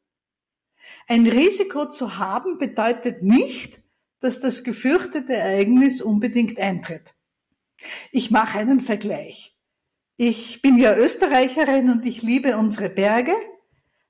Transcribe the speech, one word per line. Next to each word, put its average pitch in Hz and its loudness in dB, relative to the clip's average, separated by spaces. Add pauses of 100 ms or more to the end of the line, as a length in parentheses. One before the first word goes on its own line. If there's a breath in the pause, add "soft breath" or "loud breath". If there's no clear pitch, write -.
(1080 loud breath)
Ein 233 4
Risiko 294 0
zu 196 -10
haben 226 -6
bedeutet 233 -4
nicht, - 0 (440)
dass 254 -2
das - -6
gefürchtete 262 -2
Ereignis 220 2
unbedingt 220 -2
eintritt. 185 -8 (1000 loud breath)
Ich - -2
mache 220 0
einen 240 2
Vergleich. - -8 (640)
Ich - -4
bin 254 8
ja 220 6
Österreicherin 269 2
und 240 0
ich - -8
liebe 240 0
unsere 214 -2
Berge 226 0 (760)